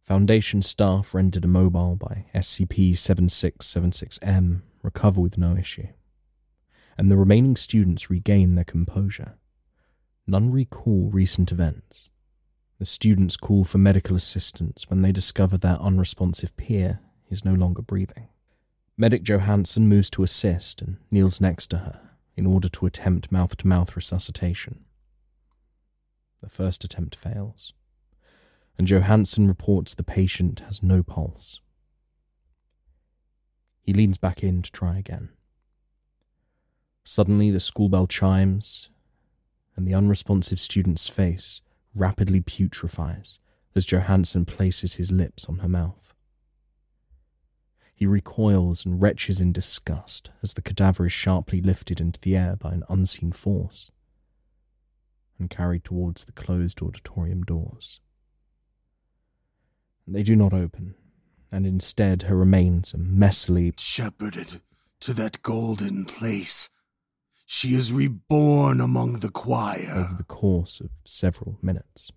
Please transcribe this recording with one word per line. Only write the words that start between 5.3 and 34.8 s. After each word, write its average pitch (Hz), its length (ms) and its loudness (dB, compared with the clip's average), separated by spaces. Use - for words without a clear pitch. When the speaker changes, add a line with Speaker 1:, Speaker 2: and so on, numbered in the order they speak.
Speaker 1:
no 87 180 2
issue, 98 320 -6
and 98 140 4
the 98 60 6
remaining 113 380 6
students 92 540 0
regain 92 460 4
their 87 100 0
composure. - 720 -4
None 101 260 2
recall 107 600 0
recent 92 400 2
events. - 580 -4
The 101 60 -6
students 95 500 2
call 98 300 2
for - 120 -2
medical 95 380 4
assistance - 760 -4
when 95 120 2
they 95 100 4
discover 95 460 0
their 90 220 0
unresponsive 92 760 0
peer 95 460 -2
is 98 140 -8
no 95 100 2
longer 90 280 0
breathing. 98 480 -8
Medic 113 260 4
Johansson 104 680 2
moves 101 220 6
to 95 120 0
assist - 580 0
and 92 160 -10
kneels 95 300 2
next 90 260 0
to 90 120 -6
her - 200 -12
in 92 120 -2
order 92 220 2
to - 160 -6
attempt 90 480 -2
mouth-to-mouth 90 640 0
resuscitation. - 880 -6
The 104 100 -18
first 92 360 -4
attempt 85 320 -10
fails, 107 560 -12
and 92 100 0
Johansson 101 580 4
reports 98 480 0
the 87 100 -8
patient 92 580 -2
has - 200 -12
no 92 220 4
pulse. - 560 -10
He 101 100 -4
leans 98 260 2
back - 240 -4
in 90 200 0
to - 100 -10
try 87 260 -4